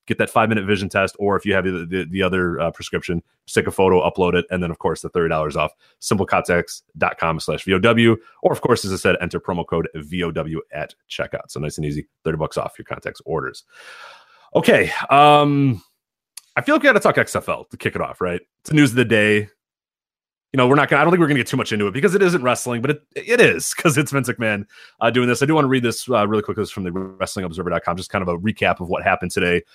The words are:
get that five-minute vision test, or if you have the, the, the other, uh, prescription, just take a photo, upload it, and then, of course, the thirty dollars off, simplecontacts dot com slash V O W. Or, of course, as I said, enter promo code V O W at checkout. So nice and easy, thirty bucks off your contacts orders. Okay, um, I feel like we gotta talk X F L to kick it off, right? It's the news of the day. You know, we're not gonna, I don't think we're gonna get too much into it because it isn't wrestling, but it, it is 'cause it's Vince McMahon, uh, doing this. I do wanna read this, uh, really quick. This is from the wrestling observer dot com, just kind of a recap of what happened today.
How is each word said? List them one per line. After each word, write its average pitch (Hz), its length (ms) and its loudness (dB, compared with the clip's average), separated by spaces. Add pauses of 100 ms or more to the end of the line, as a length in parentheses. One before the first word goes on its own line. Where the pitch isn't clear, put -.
get - 120 -4
that 104 100 0
five-minute 110 360 2
vision 98 240 0
test, 98 320 0
or 101 160 0
if 90 100 -4
you 101 80 0
have 95 100 0
the, 90 240 -4
the, 90 220 -4
the 95 100 -4
other, 90 380 0
uh, 82 140 -2
prescription, - 500 -6 (240)
just - 80 -8
take 104 140 0
a - 20 -6
photo, 92 320 4
upload 87 320 0
it, 87 160 0
and 92 100 -4
then, 85 120 -4
of - 80 -14
course, 82 220 -4
the 87 60 -8
thirty 82 200 -2
dollars 78 280 -4
off, 78 160 -2 (280)
simplecontacts 92 840 -2 (160)
dot 90 180 -2
com 82 220 -2
slash 78 260 -6
V 92 100 0
O 92 40 4
W. 113 380 4 (260)
Or, 175 100 2
of 131 80 -6
course, - 240 2
as 98 80 -4
I 92 40 -4
said, 90 240 2
enter 87 180 -6
promo 87 260 -4
code 82 300 -2
V 80 300 -6
O 82 80 -4
W 80 280 -6 (120)
at 73 200 -10 (160)
checkout. - 420 -8
So - 100 -10
nice 73 160 -8
and 78 100 -6
easy, 73 220 -6 (160)
thirty 80 140 -4
bucks 78 180 -6
off - 200 -6
your - 100 -18
contacts - 380 -12
orders. 69 380 -8 (920)
Okay, 147 360 4 (200)
um, 143 720 6 (760)
I - 40 -2
feel 285 140 2
like - 80 2
we 285 60 4
gotta 226 120 6
talk 160 180 2
X - 180 0
F - 120 -6
L 69 180 -4
to - 100 -20
kick - 180 -4
it 87 60 -4
off, 65 200 -6
right? 87 200 -4 (200)
It's - 100 -12
the 156 60 2
news 147 140 6
of 113 60 -4
the 123 80 4
day. 107 440 4 (1040)
You 131 60 -2
know, 123 100 6
we're 135 60 6
not 143 160 2
gonna, 143 100 4
I 147 40 4
don't 170 80 4
think 180 80 4
we're 165 80 4
gonna 139 120 2
get 113 60 -2
too - 100 -4
much 117 160 -2
into 104 140 0
it 98 60 -2
because 151 220 0
it 202 60 2
isn't 175 220 2
wrestling, 120 400 -2
but 127 80 0
it, 147 120 -4 (120)
it 233 260 0
is 104 320 2
'cause 151 240 0
it's 143 160 -2
Vince 131 160 0
McMahon, 107 380 -2 (340)
uh, 113 80 4
doing 123 180 2
this. 123 160 2
I 139 40 2
do 156 80 2
wanna 151 140 2
read 131 140 2
this, 113 280 -4
uh, 107 180 2
really 107 140 0
quick. 98 160 -6
This 98 100 -2
is - 20 -16
from 98 140 -8
the 90 80 -6
wrestling 95 540 -8
observer 87 240 -8
dot 85 140 -4
com, 87 120 -4
just 92 140 -12
kind 104 100 -2
of 90 80 -6
a 87 80 -2
recap 95 420 0
of 87 120 -10
what 78 120 -4
happened 90 280 -2
today. 87 320 0 (120)